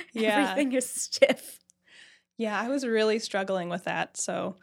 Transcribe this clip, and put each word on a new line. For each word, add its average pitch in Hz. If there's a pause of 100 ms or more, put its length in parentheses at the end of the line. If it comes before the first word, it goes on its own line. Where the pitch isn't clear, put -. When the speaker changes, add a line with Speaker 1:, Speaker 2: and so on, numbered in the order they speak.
(140)
Speaker 1:
Yeah. 208
Speaker 2:
Everything 262
is 254
stiff. - (800)
Speaker 1:
Yeah, 214
I 226
was 269
really 220
struggling 196
with 175
that, 170
so. -